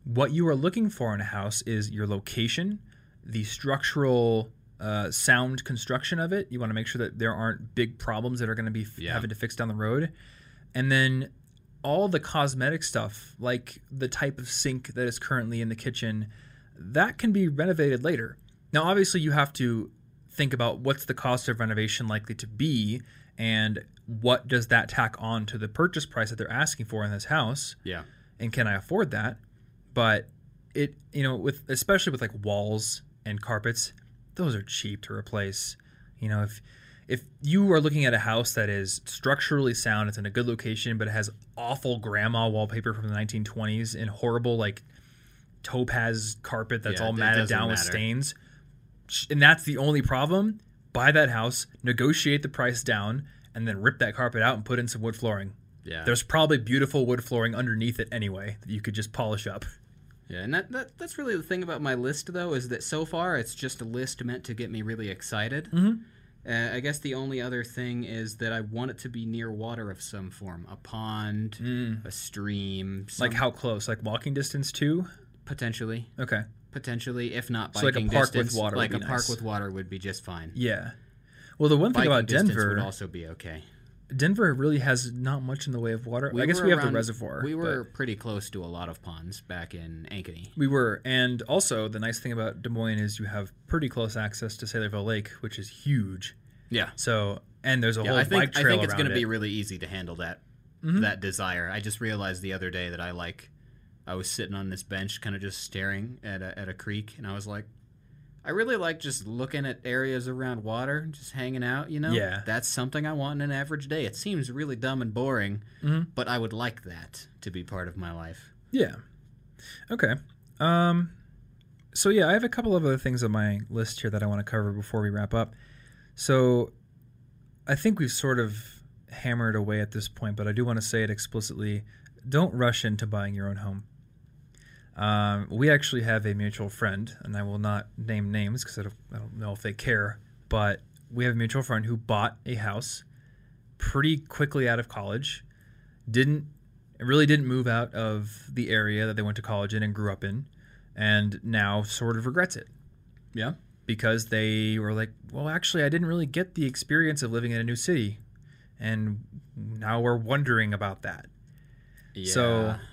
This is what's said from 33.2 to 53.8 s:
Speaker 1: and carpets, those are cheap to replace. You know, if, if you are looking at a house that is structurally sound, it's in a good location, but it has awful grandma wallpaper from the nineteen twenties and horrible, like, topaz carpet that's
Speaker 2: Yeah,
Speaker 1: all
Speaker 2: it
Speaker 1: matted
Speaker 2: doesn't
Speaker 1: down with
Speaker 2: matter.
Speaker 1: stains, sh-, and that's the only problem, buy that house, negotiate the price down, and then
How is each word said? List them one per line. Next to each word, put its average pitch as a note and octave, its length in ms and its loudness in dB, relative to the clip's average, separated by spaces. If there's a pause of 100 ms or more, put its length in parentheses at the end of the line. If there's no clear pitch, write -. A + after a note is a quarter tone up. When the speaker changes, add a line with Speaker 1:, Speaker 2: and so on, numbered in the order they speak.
Speaker 1:
and G#2 140 -4
carpets, A#2 520 -2 (440)
those D#3 180 2
are G2+ 80 -2
cheap G#2 400 -6
to - 100 -12
replace. G#2 640 -4 (420)
You G#2+ 120 -2
know, G#2 120 2
if, G#2 200 -4 (460)
if B2 140 -2 (200)
you F#3+ 300 6
are D#3 80 8
looking D3 260 4
at A#2+ 80 6
a G#2+ 40 4
house A#2 360 0
that G#2 160 2
is G2 340 -2
structurally C#3 720 2
sound, G#2+ 340 0
it's G#2 80 -4
in G#2 80 -6
a G2+ 60 -4
good A#2+ 160 0
location, A#2 500 -2
but G#2+ 120 0
it - 20 -2
has G#2+ 180 -2 (300)
awful B2 400 -2
grandma A2 500 2
wallpaper G#2+ 460 0
from G#2+ 140 -4
the G#2 60 -2
nineteen G#2+ 300 -2
twenties A2 500 -2
and A2+ 140 -4
horrible, A#2+ 480 2
like, G#2 260 -2 (800)
topaz A#2 800 0
carpet A2 400 -4
that's G#2+ 180 0
Speaker 2:
Yeah, A2+ 60 2
Speaker 1:
all A2+ 80 2
Speaker 2:
it A2+ 40 -2
Speaker 1:
matted A2+ 240 4
Speaker 2:
doesn't A2 140 2
Speaker 1:
down A2+ 120 2
with A2 100 2
Speaker 2:
matter. - 120 0
Speaker 1:
stains, A2+ 440 0 (760)
sh-, - 220 -4
and D3 100 4
that's D#3+ 240 10
the D3 120 -2
only C#3+ 260 4
problem, F#3 560 2 (340)
buy B2+ 200 8
that D3 180 10
house, A#2 360 0 (160)
negotiate C#3+ 600 4
the C#3+ 60 -4
price B2 340 0
down, A2+ 420 0 (300)
and A2+ 140 -2
then G2 120 -2